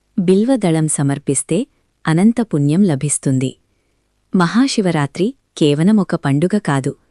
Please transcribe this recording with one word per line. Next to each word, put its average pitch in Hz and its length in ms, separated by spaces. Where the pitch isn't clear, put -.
బిల్వదళం 185 720
సమర్పిస్తే 143 760
అనంత 190 340
పుణ్యం 151 420
లభిస్తుంది. 139 760
మహాశివరాత్రి 180 960
కేవలం 165 420
ఒక 175 140
పండుగ 156 440
కాదు, 139 380